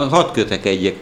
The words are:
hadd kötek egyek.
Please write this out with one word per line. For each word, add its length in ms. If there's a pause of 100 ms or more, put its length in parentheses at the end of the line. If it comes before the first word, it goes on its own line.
(100)
hadd 220
kötek 340
egyek. 360